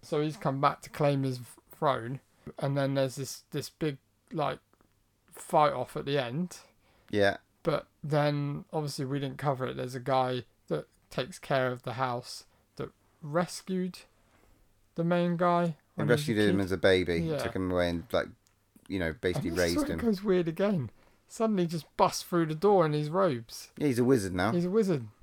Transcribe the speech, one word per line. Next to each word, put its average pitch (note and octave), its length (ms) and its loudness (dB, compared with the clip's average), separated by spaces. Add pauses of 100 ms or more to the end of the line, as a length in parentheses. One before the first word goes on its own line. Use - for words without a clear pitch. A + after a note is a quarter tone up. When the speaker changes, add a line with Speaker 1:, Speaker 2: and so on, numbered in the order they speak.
Speaker 1:
So D3+ 180 -2
he's D3+ 160 -2
come C3+ 240 -4
back D3 220 0
to - 80 -20
claim C#3+ 320 2
his C3 180 -2 (340)
throne, C3 460 -2 (380)
and C#3 180 -2
then C#3 180 0
there's C3+ 220 0
this, - 360 -10
this C#3+ 180 -8
big, D3+ 260 -6 (360)
like, D3 260 -4 (760)
fight D3+ 400 4
off B2+ 240 -6
at D3+ 80 -8
the C#3+ 140 0
end. C3+ 400 -4 (520)
Speaker 2:
Yeah. G2+ 280 4 (240)
Speaker 1:
But - 240 -2 (180)
then, D3 680 0
obviously, D3+ 340 -4
we C#3 140 -4
didn't C3+ 180 -8
cover C3 280 -2
it. C3 100 -6
There's C3 180 -8
a C3 60 -8
guy B2+ 420 0 (260)
that D3+ 180 -4 (240)
takes - 280 -8
care C3 320 0
of B2 140 -10
the B2 100 -8
house B2 500 -6 (320)
that C#3 140 -10 (320)
rescued F3+ 760 -4 (960)
the E3 100 -2
main F3 320 2
guy F3 400 2 (180)
when - 140 -2
Speaker 2:
And - 20 4
Speaker 1:
he - 20 8
was D3 160 2
a A#2 40 0
Speaker 2:
rescued G#2 60 2
him G#2 200 6
Speaker 1:
kid. G2+ 60 2
Speaker 2:
as F2+ 80 -2
a F#2 40 0
baby. F2+ 440 4
Speaker 1:
Yeah. D#3 180 -2
Speaker 2:
Took - 160 -6
him F#2 160 -2
away F2 180 2
and, E2+ 240 -4
like, F2+ 140 2 (640)
you G2 100 -4
know, E2 220 0
basically F2+ 300 0
Speaker 1:
And E2 80 -2
this E2+ 120 2
is F2 60 0
Speaker 2:
raised C#4+ 120 0
Speaker 1:
where - 80 -2
it D#2+ 40 -4
Speaker 2:
him. A#3+ 60 0
Speaker 1:
goes G3 180 0
weird F3+ 240 2
again. E3+ 420 -2 (380)
Suddenly G#3 380 0
just E3 200 -6 (100)
busts - 260 2
through E3+ 240 0
the D#3 80 -4
door F#3+ 300 6
in D3+ 80 2
his D3+ 160 -2
robes. D#3 680 -2
Speaker 2:
Yeah, D3 80 0
he's A#2+ 120 2
a B2 60 6
wizard G#2 300 4
now. F#2 180 2
Speaker 1:
He's F3 140 2
a F3+ 40 -2
wizard. F#3 360 2 (160)